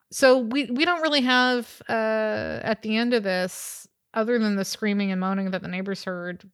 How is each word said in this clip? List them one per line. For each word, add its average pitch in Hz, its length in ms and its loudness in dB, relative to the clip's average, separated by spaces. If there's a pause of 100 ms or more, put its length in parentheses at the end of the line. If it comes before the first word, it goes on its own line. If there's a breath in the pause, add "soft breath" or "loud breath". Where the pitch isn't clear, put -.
(100)
So 262 280 6
we, 254 260 0
we 247 200 0
don't 349 160 2
really 294 200 2
have, 254 680 2
uh, - 40 -4 (720)
at 214 180 -2
the 214 140 -2
end 240 180 2
of 226 80 2
this, 185 640 -4 (260)
other 226 280 0
than 208 160 2
the 196 80 0
screaming 202 480 -2
and 185 80 -2
moaning 190 320 -2
that 180 100 -4
the 185 60 -8
neighbors 190 340 -6
heard, 180 400 -8 (120)